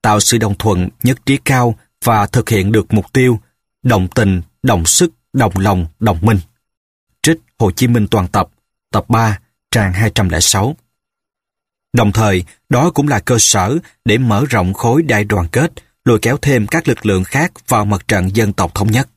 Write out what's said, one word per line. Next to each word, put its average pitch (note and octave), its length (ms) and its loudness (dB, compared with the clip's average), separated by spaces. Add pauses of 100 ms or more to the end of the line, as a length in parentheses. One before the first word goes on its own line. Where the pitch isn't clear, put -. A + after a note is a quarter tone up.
tạo G#2+ 180 2
sự A#2 180 0
đồng G#2+ 180 -2
thuận, F2+ 340 -2 (140)
nhất B2 220 -2
trí C#3 120 0
cao B2 380 0 (280)
và G#2+ 240 0
thực - 220 -2
hiện G2+ 220 0
được A2 220 0
mục G2+ 200 -2
tiêu B2+ 260 2 (440)
đồng G#2 240 2
tình, F#2+ 340 0 (220)
đồng F2 220 0
sức, E3+ 260 0 (220)
đồng A2 240 0
lòng, F#2+ 300 0 (120)
đồng G#2 220 0
minh. G#2 180 2 (840)
Trích D#3+ 160 2 (220)
Hồ G#2 120 2
Chí - 160 -2
Minh A#2 200 2
toàn F#2+ 200 0
tập, F#2+ 220 -2 (420)
tập G2+ 180 -2
ba, A2 300 0 (360)
trang G2 180 0
hai G#2 220 0
trăm G2 140 0
lẻ E2 100 -2
sáu. G#2 360 0 (1160)
Đồng A2 180 4
thời, G2+ 320 0 (260)
đó C#3 200 2
cũng D3 180 0
là C#3+ 120 0
cơ - 200 -2
sở G#2+ 380 0 (280)
để A2 120 2
mở A#2+ 320 0
rộng F#2+ 240 0
khối B2 300 0
đại A2 200 0
đoàn G2+ 280 -2
kết, D3+ 200 0 (340)
lôi A2+ 160 4
kéo B2+ 160 -2
thêm B2 300 0
các E3 200 -4
lực B2 180 -4
lượng F#2+ 180 0
khác D3+ 280 -4 (160)
vào G#2+ 180 0
mặt G2+ 220 -4
trận F#2+ 280 -2
dân G#2 180 0
tộc E2+ 220 -4
thống G#2+ 160 -2
nhất. B2 260 -2